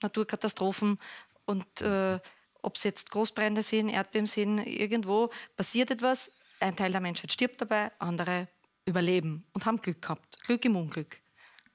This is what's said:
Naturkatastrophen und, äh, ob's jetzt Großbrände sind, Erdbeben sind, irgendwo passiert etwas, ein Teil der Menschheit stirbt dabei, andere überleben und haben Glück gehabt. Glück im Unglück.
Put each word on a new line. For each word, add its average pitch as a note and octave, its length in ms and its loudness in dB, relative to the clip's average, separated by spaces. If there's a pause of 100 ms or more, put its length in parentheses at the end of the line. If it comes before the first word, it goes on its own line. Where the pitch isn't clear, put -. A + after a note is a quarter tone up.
Naturkatastrophen G#3 960 0 (480)
und, G3 340 -4
äh, F#3+ 400 0 (400)
ob's - 240 -2
jetzt - 260 -2
Großbrände G#3+ 520 0
sind, G#3+ 260 2
Erdbeben G#3 380 0
sind, G#3 400 0
irgendwo G#3+ 640 0 (260)
passiert B3 340 2
etwas, B3+ 400 2 (300)
ein F#3+ 160 0
Teil F#3 160 0
der F#3+ 80 0
Menschheit F3 320 -4
stirbt - 300 0
dabei, G#3+ 360 0
andere F3 500 -2 (360)
überleben F3 680 2
und G3 100 -4
haben A3+ 160 2
Glück - 220 -4
gehabt. - 420 -8
Glück A#3+ 220 2
im A3 100 4
Unglück. D#3 440 -6 (540)